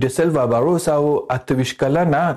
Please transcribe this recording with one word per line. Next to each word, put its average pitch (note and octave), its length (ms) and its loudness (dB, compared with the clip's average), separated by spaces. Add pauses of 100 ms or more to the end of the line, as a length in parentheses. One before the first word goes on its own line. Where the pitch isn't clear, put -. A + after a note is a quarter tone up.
ډي B2+ 140 0
سیلوا D#3 380 0
باروس E3 400 0
او D3 120 0 (300)
اته C3 240 -2
ویشت B2 200 -4
کلنه D3 420 2 (160)